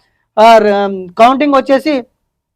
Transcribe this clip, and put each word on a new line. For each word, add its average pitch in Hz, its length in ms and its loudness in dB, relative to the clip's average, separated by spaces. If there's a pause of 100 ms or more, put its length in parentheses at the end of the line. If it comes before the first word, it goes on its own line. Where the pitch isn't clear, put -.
(380)
ఆ, 226 200 4
ర-, 202 480 -4 (120)
కౌంటింగ్ 269 360 0
వచ్చేసి 262 480 -2 (540)